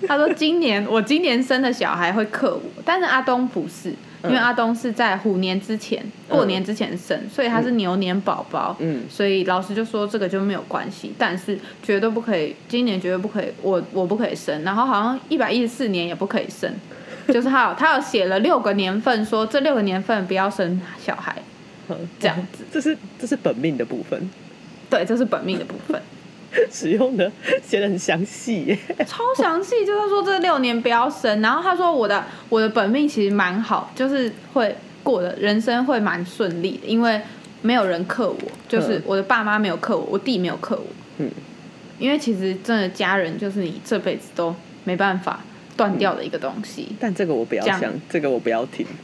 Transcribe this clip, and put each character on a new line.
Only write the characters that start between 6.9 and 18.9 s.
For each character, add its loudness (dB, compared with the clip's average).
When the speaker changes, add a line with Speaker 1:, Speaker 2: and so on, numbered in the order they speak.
Speaker 1:
生， -4
Speaker 2:
嗯。 -6
Speaker 1:
所 -2
以 0
他 2
是 0
牛 2
年 0
宝 -2
宝， -2
Speaker 2:
嗯。 -2
Speaker 1:
所 -2
以 2
老 2
师 -6
就 0
说 -2
这 -4
个 0
就 -2
没 0
有 -6
关 -6
系， -12
但 0
是 -4
绝 2
对 2
不 0
可 0
以， -2
今 0
年 0
绝 -2
对 0
不 -4
可 -4
以， -4
我， 2
我 0
不 0
可 0
以 -2
生， -4
然 0
后 2
好 2
像 0
一 0
百 2
一 2
十 2
四 -2
年 0
也 -4
不 -4
可 0
以 -4
生， -6
就 6
是 2
他 4
有， -2
他 4
有 2
写 2
了 2
六 4
个 2
年 2